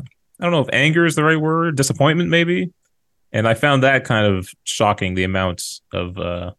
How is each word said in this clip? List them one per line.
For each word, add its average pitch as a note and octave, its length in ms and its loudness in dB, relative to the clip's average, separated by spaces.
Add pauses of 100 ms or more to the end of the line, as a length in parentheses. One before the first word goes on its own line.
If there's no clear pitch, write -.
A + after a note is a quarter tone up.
(400)
I - 40 -8
don't F3 80 0
know D#3+ 100 2
if - 120 -4
anger D#3 320 4
is D#3 80 2
the D3+ 100 0
right D#3+ 160 2
word, D#3+ 380 -2
disappointment D#3+ 540 0
maybe. F3 400 0 (600)
And A2 160 0
I A2+ 60 4
found C#3 300 2
that C3+ 200 4
kind G#2+ 220 2
of F#2+ 240 0 (160)
shocking, G2+ 480 0
the F#2 100 0
amount F#2 400 -2 (300)
of, F2+ 240 -8
uh, F2 420 -8